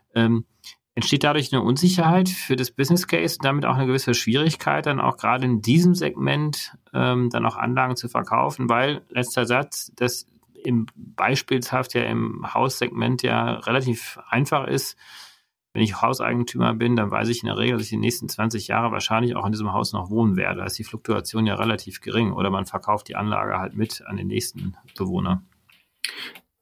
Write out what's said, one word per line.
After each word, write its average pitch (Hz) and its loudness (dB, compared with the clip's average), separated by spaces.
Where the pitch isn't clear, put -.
Ähm, 113 2
entsteht 143 0
dadurch 147 0
eine 131 2
Unsicherheit 180 4
für - -2
das 127 -2
Business 170 2
Case 165 0
und - -8
damit 139 2
auch 131 2
eine 131 2
gewisse 127 2
Schwierigkeit, 151 0
dann 143 0
auch - 0
gerade 123 2
in 120 2
diesem 170 6
Segment, 147 -2
ähm, 127 2
dann 120 0
auch 113 0
Anlagen 127 0
zu 120 -8
verkaufen, 127 0
weil, 131 2
letzter 123 -2
Satz, 123 -2
das - -2
im, 117 2
beispielshaft 127 -2
ja 120 0
im 113 -4
Haussegment 120 0
ja 117 0
relativ 117 -2
einfach 135 2
ist. - -4
Wenn 110 2
ich 101 0
Hauseigentümer 120 0
bin, 120 2
dann 104 0
weiß 107 0
ich 117 -2
in - -4
der 104 -2
Regel, 113 0
dass 110 -2
ich - -10
die 110 -2
nächsten 110 -2
zwanzig 110 -2
Jahre 113 0
wahrscheinlich 110 0
auch 101 -2
in 104 0
diesem 107 -2
Haus 107 -2
noch 98 -6
wohnen 107 4
werde. 95 -2
Da 92 -6
ist 95 -8
die 107 -10
Fluktuation 110 -2
ja 104 0
relativ 107 -2
gering 104 0
oder 95 0
man 95 -2
verkauft 104 -4
die 101 -12
Anlage 101 -2
halt 95 -6
mit 107 -4
an 101 -8
den 98 -6
nächsten 98 -6
Bewohner. 92 0